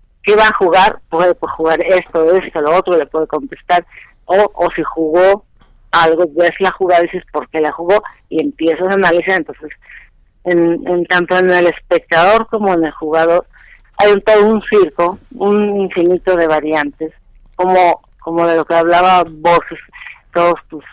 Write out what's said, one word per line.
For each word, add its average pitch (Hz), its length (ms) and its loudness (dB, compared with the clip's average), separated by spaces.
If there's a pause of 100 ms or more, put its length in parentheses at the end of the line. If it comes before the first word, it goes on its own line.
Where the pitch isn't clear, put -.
(220)
qué 208 140 2
va 214 120 4
a 214 100 -2
jugar, 185 420 2 (100)
puede, 175 240 0
pues, - 180 -10
jugar 160 280 -2
esto, 170 540 0
esto, 180 260 -2
lo 151 140 0
otro, 180 220 0
le 147 100 0
puede 160 200 -4
contestar, 156 600 -4 (400)
o, 196 280 2
o 175 220 -2
si 170 60 -4
jugó 170 640 0 (480)
algo, 165 320 2 (100)
ves 170 260 0
la 190 120 0
jugada 175 300 2
y 175 40 0
dices, 175 260 -10
"¿Por - 180 -6
qué 160 100 -4
la 151 120 -2
jugó?", 190 300 0 (280)
y 156 100 -4
empiezas 160 500 -4
a 196 40 -2
analizar. 185 420 0
Entonces, 156 340 -10 (760)
en, 170 440 0
en 175 180 -2
tanto 180 320 -2
en 185 120 2
el 175 160 2
espectador 175 840 0
como 208 240 -2
en 165 120 0
el 151 80 -6
jugador, 160 540 0 (520)
hay 208 140 2
un, 202 100 0
todo 214 240 4
un 214 160 0
circo, 180 560 0 (180)
un 202 460 0
infinito 180 540 -2
de 170 100 0
variantes, 156 680 -4 (420)
como, 180 460 2 (180)
como 170 280 -4
de 165 100 0
lo 160 80 -2
que 170 100 -4
hablaba 175 500 2
Borges, 165 540 -2 (540)
todos 175 260 0 (100)
tus, 151 140 -16 (100)